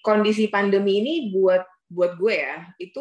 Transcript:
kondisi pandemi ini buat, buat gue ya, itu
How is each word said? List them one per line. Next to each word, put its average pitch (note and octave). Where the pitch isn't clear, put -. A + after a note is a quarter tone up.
kondisi G#3+
pandemi G3+
ini C4
buat, F#3
buat F3
gue G#3
ya, D#3
itu F#3+